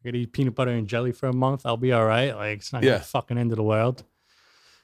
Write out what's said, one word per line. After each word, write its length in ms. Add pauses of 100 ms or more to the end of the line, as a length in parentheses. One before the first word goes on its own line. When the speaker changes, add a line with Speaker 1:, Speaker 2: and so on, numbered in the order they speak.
Speaker 1:
I 60
could 80
eat 160
peanut 220
butter 160
and 180
jelly 240
for 160
a 60
month. 320
I'll 100
be 160
all 140
right. 280
Like, 240
it's 140
not 120
Speaker 2:
Yeah. 140
Speaker 1:
the 60
fucking 320
end 160
of 40
the 80
world. 400 (800)